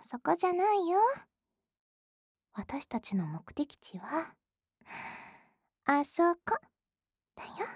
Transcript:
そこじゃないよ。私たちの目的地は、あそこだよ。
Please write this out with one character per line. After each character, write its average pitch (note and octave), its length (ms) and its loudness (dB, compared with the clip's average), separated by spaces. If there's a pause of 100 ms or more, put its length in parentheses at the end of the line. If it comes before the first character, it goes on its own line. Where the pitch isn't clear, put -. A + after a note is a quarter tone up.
そ B3 100 -8
こ D#4+ 160 2
じ F4 100 -2
ゃ F4+ 80 4
な G4 220 4
い F#4 120 2
よ。 F4+ 120 4 (1500)
私 C4 320 -8
た - 160 -4
ち - 140 -6
の F3+ 100 0
目 D#3 280 -10
的 - 220 -4
地 - 220 -16
は、 D#4 380 -6 (1500)
あ C#4+ 200 4
そ E4+ 300 4
こ - 240 -2 (760)
だ - 80 -16
よ。 - 60 -14 (260)